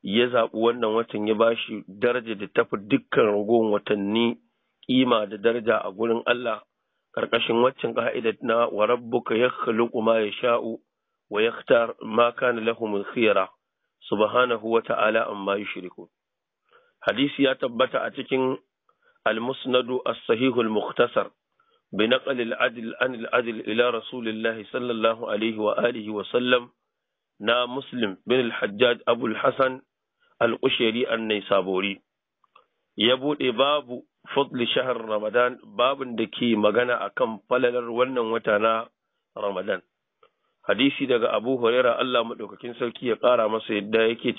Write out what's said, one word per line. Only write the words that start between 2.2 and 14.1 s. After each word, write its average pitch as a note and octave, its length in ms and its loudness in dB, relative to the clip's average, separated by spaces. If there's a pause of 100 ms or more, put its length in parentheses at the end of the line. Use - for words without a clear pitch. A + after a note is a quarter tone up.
da G2+ 100 -10
tafi - 300 -2 (100)
dukkan C3+ 380 2
ragowar G#2+ 540 2
watanni A2 600 0 (480)
ƙima B2 420 2
da G#2+ 80 -10
daraja A2+ 480 2
a F#2+ 60 -6
gurin A2+ 340 0
Allah, A#2+ 380 -2 (520)
ƙarƙashin A#2 460 0
waccan B2 320 0
ka'idar A#2 480 -2
na A#2 260 2
"wa G#2 200 0
rabbuka A#2+ 480 -2
yakhluqu A#2 640 0
ma A2+ 180 4
yasha'u A#2 600 -2 (500)
wa G#2 120 -2
yakhtar A#2 600 2
ma A#2 300 2
kana A#2+ 300 0
lahumul A2 520 -2
khiyara G2+ 340 4 (600)
subhanahu A2 540 2